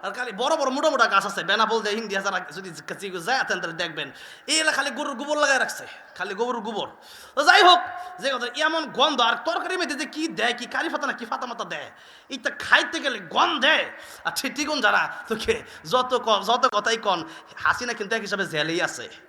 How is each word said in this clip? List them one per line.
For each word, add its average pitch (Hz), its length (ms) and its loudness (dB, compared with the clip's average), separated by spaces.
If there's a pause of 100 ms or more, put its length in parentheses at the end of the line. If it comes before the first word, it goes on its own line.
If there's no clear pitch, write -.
আর 196 140 -6
খালি 247 140 -6 (100)
বড় 285 180 2
বড় 277 160 2
মোটা 294 180 4
মোটা 240 200 6
গাছ 196 120 6
আছে, 190 240 -4
বেনাপোল 220 360 4
যে 208 60 0 (100)
ইন্ডিয়া 196 200 -2
যারা 190 180 -2 (180)
যদি 190 120 -10 (580)
যায় 254 160 2
আছেন 196 180 -2
তাহলে 165 220 -6
দেখবেন, 156 240 -6 (440)
এই 311 120 4
এলাকা 311 140 2
খালি 277 120 0 (100)
গরুর 294 220 -4
গোবর 294 220 -2
লাগায় 277 160 4
রাখছে, - 260 -2 (320)
খালি 196 220 -6
গরুর 240 280 -2
গোবর। 202 200 -4 (480)
তো 262 80 0
যাই 359 240 8
হোক, 349 120 10 (420)
যে 233 120 -2
কথা, 240 140 -4 (200)
এমন 320 140 2 (160)
গন্ধ, 277 240 4
আর 233 140 4 (100)
তরকারি 349 320 -2
মেয়েতে 330 180 -2
যে 277 200 -4
কি 311 120 -4
দেয়, 220 320 0
কি 240 60 -8
কারি 294 240 -2
ফাতা 294 180 -4
না 247 60 -2
কি 240 120 -8
ফাতা 262 200 -4
মাতা 233 280 -6
দেয়, 143 160 -8 (400)
এইটা 269 200 -4 (160)
খাইতে 320 340 4
গেলে 254 200 -2 (160)
গন্ধে। 302 420 4 (480)
আর 165 120 -2
ঠিক 262 200 -4
ঠিকুন 294 240 -2
যারা 202 200 4 (260)
তোকে 220 260 -2 (380)
যত 247 200 2 (140)
ক-, 208 240 4
যত 240 140 2 (120)
কথাই 214 220 0
কন, 202 220 0 (440)
হাসিনা 240 300 0
কিন্তু 214 220 -4
এক 220 120 -2
হিসাবে 196 260 -2
জেলেই 160 280 0
আছে 139 240 -4 (240)